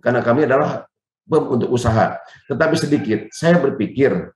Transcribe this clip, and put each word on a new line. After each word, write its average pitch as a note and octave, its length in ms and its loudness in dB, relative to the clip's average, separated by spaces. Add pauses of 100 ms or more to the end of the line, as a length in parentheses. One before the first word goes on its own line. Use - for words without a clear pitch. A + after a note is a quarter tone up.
karena A#2+ 160 0
kami B2 240 2
adalah C#3 400 -2 (400)
pem-, D3 240 0
untuk A#2 240 -2
usaha. A2+ 480 0 (240)
Tetapi D3+ 320 0
sedikit, - 560 -2
saya E3 240 2
berpikir B2+ 560 0 (240)